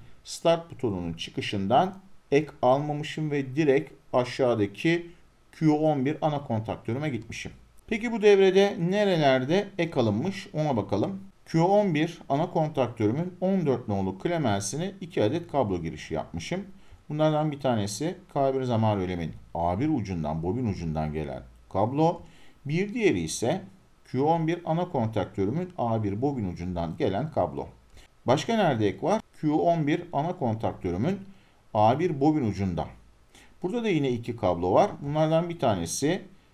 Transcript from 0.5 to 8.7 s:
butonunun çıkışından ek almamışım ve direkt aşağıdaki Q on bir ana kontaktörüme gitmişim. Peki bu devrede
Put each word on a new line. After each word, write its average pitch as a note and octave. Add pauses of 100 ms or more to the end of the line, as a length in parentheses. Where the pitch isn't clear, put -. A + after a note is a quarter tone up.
butonunun F2
çıkışından A#2+ (340)
ek D3+ (140)
almamışım D3
ve C3+
direkt C#3+ (200)
aşağıdaki B2 (400)
Q D#3
on D3+
bir D3+
ana D3
kontaktörüme A2+
gitmişim. G#2+ (360)
Peki A3+
bu A3
devrede G3